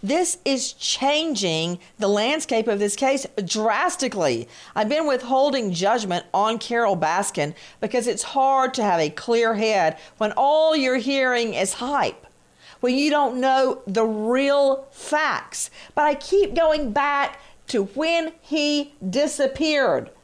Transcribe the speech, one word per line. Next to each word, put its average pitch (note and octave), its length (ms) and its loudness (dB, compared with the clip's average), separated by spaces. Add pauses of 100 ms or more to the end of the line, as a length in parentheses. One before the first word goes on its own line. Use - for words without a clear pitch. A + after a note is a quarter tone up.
this D#4+ 420 0
is C4+ 280 -2
changing G3 1040 -2 (180)
the G#3 100 -2
landscape A3+ 600 0
of G3+ 120 0
this G#3 160 0
case C4+ 300 0 (180)
drastically. G#3+ 1040 -2 (280)
I've G#3+ 140 0
been D4+ 180 0
withholding B3+ 680 0
judgment F#3+ 600 0
on G#3+ 260 0
Carol A#3 360 0
Baskin D#3+ 580 -2 (260)
because A3+ 280 -2
it's A#3+ 160 -4
hard C4 520 2
to B3 80 -2
have F#3 160 2
a D3+ 100 0
clear A3+ 460 0
head G3+ 420 2 (200)
when G#3+ 200 -2
all D#4 380 4
you're C4 220 2
hearing B3 560 0
is F#3 200 -2
hype, B3 540 -4 (520)
when B3 160 0
you C#4+ 140 2
don't C4+ 320 0
know C4 440 2
the A3 200 0
real C4+ 840 2
facts. - 800 -4 (260)
But D4 100 2
I D4 100 2
keep G4 400 0
going D#4 360 2
back C#4+ 480 0 (280)
to G#3 160 0
when D#4+ 580 -2
he D4 520 -2 (140)
disappeared. C4+ 1000 0 (140)